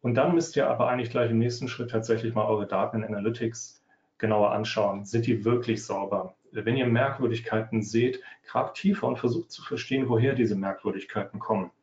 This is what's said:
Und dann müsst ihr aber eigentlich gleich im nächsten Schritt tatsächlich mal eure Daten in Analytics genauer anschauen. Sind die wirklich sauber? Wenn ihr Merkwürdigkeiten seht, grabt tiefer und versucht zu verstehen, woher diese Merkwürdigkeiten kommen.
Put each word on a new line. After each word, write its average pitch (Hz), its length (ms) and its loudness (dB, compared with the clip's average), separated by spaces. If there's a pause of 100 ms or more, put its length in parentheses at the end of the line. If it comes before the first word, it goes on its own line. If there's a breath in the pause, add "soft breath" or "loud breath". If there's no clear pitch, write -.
Und 120 140 0
dann 160 200 4
müsst - 200 0
ihr 139 140 2
aber 120 200 2
eigentlich 123 200 -2
gleich 117 220 2
im 113 80 4
nächsten 120 280 0
Schritt 120 240 -6
tatsächlich 113 420 0
mal 107 120 2
eure 104 220 0
Daten 98 300 0
in 107 60 -2
Analytics 110 800 -6 (340 soft breath)
genauer 107 340 4
anschauen. 101 540 0
Sind 117 220 0
die 107 180 2
wirklich 120 400 0
sauber? 95 500 -4 (160)
Wenn 117 260 0
ihr 123 100 2
Merkwürdigkeiten 113 960 0
seht, 123 380 0 (240 loud breath)
grabt - 320 -2
tiefer 196 300 2
und 123 120 -2
versucht - 320 0
zu - 100 -16
verstehen, 131 480 -2
woher 117 240 4
diese 110 220 2
Merkwürdigkeiten 98 840 -4
kommen. - 320 -2 (120)